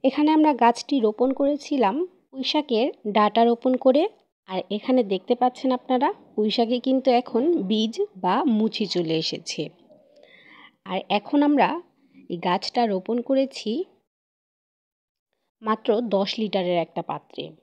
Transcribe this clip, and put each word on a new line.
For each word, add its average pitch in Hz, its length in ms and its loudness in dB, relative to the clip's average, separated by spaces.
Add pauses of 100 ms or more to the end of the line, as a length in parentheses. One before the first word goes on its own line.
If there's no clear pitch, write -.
এখানে 302 280 2
আমরা 302 240 4
গাছটি 240 420 2
রোপণ 220 340 0
করেছিলাম 277 640 0 (320)
পুঁই 269 180 -10
শাকের 262 420 -2 (260)
ডাঁটা 208 320 2
রোপণ 233 320 2
করে, 262 260 4 (460)
আর 190 100 -6 (120)
এখানে 247 340 0
দেখতে 196 300 -2
পাচ্ছেন 254 380 -2
আপনারা 254 360 0 (220)
পুঁই 214 200 0
শাকে 233 300 0
কিন্তু 262 300 0
এখন 240 320 0 (240)
বীজ 220 280 0 (220)
বা 180 180 0 (160)
মুচি 214 360 0
চলে 165 300 -2
এসেছে। - 460 -6 (1200)
আর 190 120 -6 (120)
এখন 208 320 0
আমরা 285 260 4 (600)
এই 175 160 -8
গাছটা 190 400 -2
রোপণ 208 380 -4
করেছি 269 480 -2 (1900)
মাত্র 220 260 -2 (200)
দশ 196 300 0
লিটারের 185 400 -2
একটা 165 240 -4
পাত্রে। - 420 -10 (180)